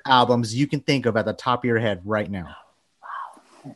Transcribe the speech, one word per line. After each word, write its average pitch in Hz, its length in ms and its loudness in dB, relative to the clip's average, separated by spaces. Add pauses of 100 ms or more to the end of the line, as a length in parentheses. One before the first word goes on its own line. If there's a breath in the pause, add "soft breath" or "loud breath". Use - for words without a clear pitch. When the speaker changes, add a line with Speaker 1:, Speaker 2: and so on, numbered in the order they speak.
Speaker 1:
albums 120 500 4
you 143 120 0
can 147 120 -2
think 139 260 0
of 113 120 0
at 107 80 0
the 104 80 -2
top 123 280 -2
of - 40 -6
your 117 140 2
head 104 260 -2
right 104 240 -2
now. 85 260 -10 (460)
Speaker 2:
Wow. - 760 -16